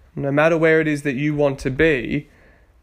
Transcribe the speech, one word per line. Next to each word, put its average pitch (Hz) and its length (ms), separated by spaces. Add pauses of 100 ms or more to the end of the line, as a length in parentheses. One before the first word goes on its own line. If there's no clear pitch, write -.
(140)
no 139 160
matter 156 280
where 160 220
it 156 80
is 147 140
that 143 120
you 147 200
want 143 260
to 135 100
be, 147 580 (540)